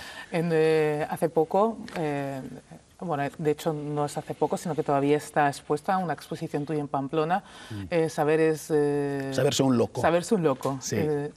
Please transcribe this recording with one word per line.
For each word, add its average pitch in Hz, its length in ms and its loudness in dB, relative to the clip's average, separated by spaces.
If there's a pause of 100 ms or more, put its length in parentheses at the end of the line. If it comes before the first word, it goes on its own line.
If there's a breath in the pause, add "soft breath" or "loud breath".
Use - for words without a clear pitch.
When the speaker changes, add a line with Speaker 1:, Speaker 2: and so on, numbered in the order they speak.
(320 loud breath)
Speaker 1:
En, 170 220 -2
eh, 156 560 2
hace 165 180 -2
poco... 190 500 2 (200)
Eh... 143 440 -4 (600)
Bueno, 156 200 -2 (120)
de 156 160 0
hecho 156 220 -2
no 147 320 -4
es 143 100 -6
hace 151 200 -8
poco, 151 220 0
sino 160 180 -6
que 151 80 -2
todavía 143 340 2
está 147 300 2
expuesta 151 480 -2
a - 20 0
una 175 160 -2
exposición 151 520 -6
tuya 156 140 -2
en 143 80 -6
Pamplona, 156 560 0 (280 loud breath)
Speaker 2:
Mm. 104 180 -10
Speaker 1:
eh, 160 200 2
Saberes, 156 600 2
eh, 143 640 2
Speaker 2:
Saberse 139 300 2
un 131 120 4
loco. 113 260 0
Speaker 1:
Saberse 175 340 2
un 180 80 0
loco. 135 380 0
Speaker 2:
Sí. - 180 -4
Speaker 1:
Eh, 147 380 0